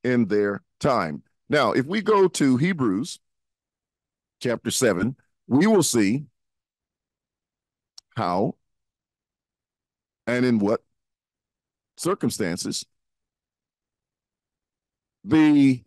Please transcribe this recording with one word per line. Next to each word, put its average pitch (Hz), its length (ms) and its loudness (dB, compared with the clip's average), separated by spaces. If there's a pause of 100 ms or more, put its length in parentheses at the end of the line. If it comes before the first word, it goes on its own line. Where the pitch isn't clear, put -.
in 120 240 0
their 101 380 -2 (160)
time." 98 420 -2 (260)
Now, 127 240 2
if 131 140 0
we 202 140 -4
go 196 280 2
to 135 280 0
Hebrews 135 640 -2 (1200)
chapter 117 300 -4
seven, 107 460 0 (300)
we 143 200 2
will 208 160 4
see 120 440 0 (1900)
how 98 400 -4 (1700)
and 123 180 -2
in 120 140 2
what 101 260 -2 (1120)
circumstances 110 880 -6 (2500)
the 143 640 4